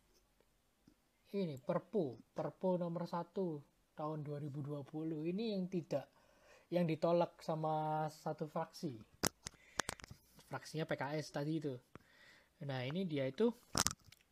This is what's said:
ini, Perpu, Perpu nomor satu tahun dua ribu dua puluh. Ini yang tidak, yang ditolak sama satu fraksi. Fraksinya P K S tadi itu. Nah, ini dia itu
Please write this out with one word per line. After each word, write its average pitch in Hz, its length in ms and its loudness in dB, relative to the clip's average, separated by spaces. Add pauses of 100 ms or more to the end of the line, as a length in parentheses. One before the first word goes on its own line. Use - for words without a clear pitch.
(1400)
ini, 160 240 -2
Perpu, 165 560 0 (160)
Perpu 175 480 0
nomor 175 260 -2
satu 170 540 -2 (340)
tahun 151 300 -4
dua 147 160 -6
ribu 147 240 -6
dua 143 240 -4
puluh. 160 400 -4
Ini 202 320 0
yang 185 80 0
tidak, - 400 -2 (600)
yang 175 160 6
ditolak 170 560 4
sama 156 720 2
satu 156 320 -4
fraksi. 160 480 -4 (1600)
Fraksinya 151 360 -4
P 156 80 -2
K 143 240 -2
S 147 160 -6
tadi 156 240 0
itu. 151 160 -2 (920)
Nah, 131 200 -2
ini 170 240 -2
dia 139 160 0
itu 214 240 4 (840)